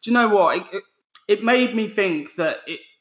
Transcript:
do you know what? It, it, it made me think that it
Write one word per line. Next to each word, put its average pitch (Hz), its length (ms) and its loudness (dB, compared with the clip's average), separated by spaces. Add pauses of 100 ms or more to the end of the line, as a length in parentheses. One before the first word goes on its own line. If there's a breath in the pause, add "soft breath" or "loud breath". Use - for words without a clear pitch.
do - 80 -12
you 233 40 2
know 240 160 4
what? 185 280 4
It, 180 60 -8 (100)
it, 190 100 -10 (440)
it 208 160 2
made 247 320 2
me 220 120 -2
think 170 480 -4
that 160 300 -4
it 160 140 -12 (220)